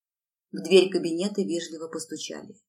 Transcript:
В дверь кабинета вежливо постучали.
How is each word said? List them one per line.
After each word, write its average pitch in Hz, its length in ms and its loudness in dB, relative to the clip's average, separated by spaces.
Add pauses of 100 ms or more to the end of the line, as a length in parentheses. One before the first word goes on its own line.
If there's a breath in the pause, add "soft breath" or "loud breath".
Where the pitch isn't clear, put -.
(520)
В 190 120 -8
дверь 185 280 6
кабинета 175 500 0
вежливо 165 460 -4
постучали. 156 800 -12